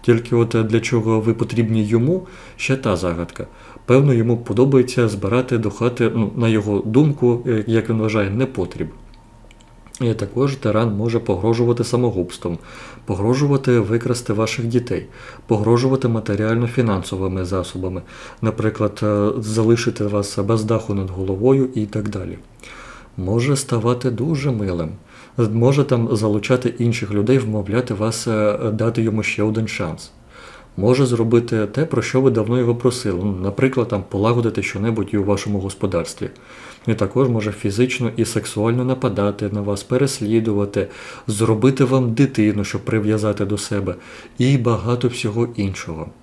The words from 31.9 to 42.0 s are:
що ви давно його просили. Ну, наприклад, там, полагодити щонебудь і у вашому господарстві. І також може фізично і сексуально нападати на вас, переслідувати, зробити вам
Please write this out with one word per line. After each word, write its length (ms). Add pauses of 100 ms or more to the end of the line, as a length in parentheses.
що 180
ви 100
давно 280
його 160
просили. 500
Ну, 80 (100)
наприклад, 460
там, 200
полагодити 540
щонебудь 500
і 60
у 60
вашому 360
господарстві. 720 (560)
І 80
також 340
може 240
фізично 640
і 80
сексуально 600
нападати 680
на 80
вас, 220
переслідувати, 1040 (400)
зробити 580
вам 300